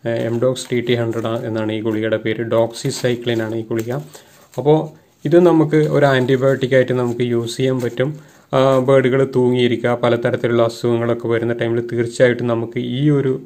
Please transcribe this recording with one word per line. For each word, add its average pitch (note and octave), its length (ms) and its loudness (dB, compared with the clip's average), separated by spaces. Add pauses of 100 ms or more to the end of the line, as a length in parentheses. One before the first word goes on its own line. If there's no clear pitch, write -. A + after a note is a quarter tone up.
ഏ, A#2 40 -2
എംഡോക്സ് A#2+ 600 -2
ഡി A#2+ 80 2
ടി B2 140 0
ഹൺഡ്രഡ് A#2 320 -4
ആ-, A#2 180 -4
എന്നാണ് A2 280 -4
ഈ A2 80 -4
ഗുളികയുടെ A2 360 -2
പേര്. A2 260 -4
ഡോക്സിസൈക്ലിൻ A#2 1000 -2
ആണ് A2 120 -6
ഈ A2+ 80 -6
ഗുളിക. A2+ 300 -6 (680)
അപ്പോൾ D3+ 300 2 (360)
ഇത് F3 220 6
നമുക്ക് D#3 300 4
ഒരു D3 300 2
antibiotic C3 680 2
ആയിട്ട് B2+ 180 4
നമുക്ക് A#2+ 300 -2
യൂസ് A#2+ 340 -2
ചെയ്യാൻ C3 240 0
പറ്റും. B2+ 380 -4 (340)
ആ, C3+ 260 4
ബേർഡുകൾ C3 580 4
തൂങ്ങിയിരിക്കുക, B2 680 2
പലതരത്തിലുള്ള A#2 600 0
അസുഖങ്ങളൊക്കെ A#2 680 -2
വരുന്ന A2+ 240 0
ടൈമിൽ A#2 400 -2
തീർച്ചയായിട്ടും A#2+ 540 2
നമുക്ക് A#2 320 -4
ഈ B2+ 320 0
ഒരു C3+ 360 0